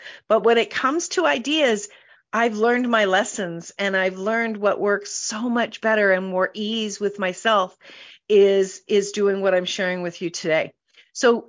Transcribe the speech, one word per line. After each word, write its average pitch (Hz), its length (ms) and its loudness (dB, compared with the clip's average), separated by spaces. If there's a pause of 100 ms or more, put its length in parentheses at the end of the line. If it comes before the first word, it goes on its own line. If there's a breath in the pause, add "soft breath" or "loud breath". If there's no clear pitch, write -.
(260 loud breath)
But 208 160 2
when 233 160 4
it 226 100 0
comes 294 420 -2
to 349 140 0
ideas, 277 640 0 (440 soft breath)
I've 220 240 0
learned 240 340 2
my 220 140 4
lessons 185 760 -2
and 196 180 -2
I've 190 220 0
learned 220 380 -4
what 202 240 0
works 202 320 -2
so 226 360 -6
much 233 320 -2
better 214 300 2
and 185 160 2
more 185 280 -2
ease 214 440 -6
with 202 220 -4
myself 190 580 0 (500 loud breath)
is, 196 600 4
is 202 240 0
doing 196 300 0
what 190 120 2
I'm 180 100 2
sharing 180 380 -4
with 170 180 -8
you 175 80 -4
today. 160 440 -2 (400 soft breath)
So 240 360 2